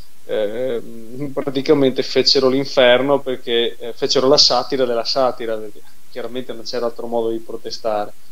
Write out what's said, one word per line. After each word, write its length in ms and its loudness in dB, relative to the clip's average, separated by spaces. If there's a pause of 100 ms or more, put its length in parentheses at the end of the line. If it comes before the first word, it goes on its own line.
(240)
eh, 560 -2 (520)
praticamente 720 2
fecero 440 4
l'inferno 720 4
perché, 560 -2
eh, 160 -8
fecero 360 2
la 100 6
satira 460 2
della 200 0
satira, 520 0
perché 240 -8 (300)
chiaramente 420 -6
non 100 -10
c'era 240 -4
altro 220 -4
modo 220 0
di 80 -2
protestare. 720 -4 (200)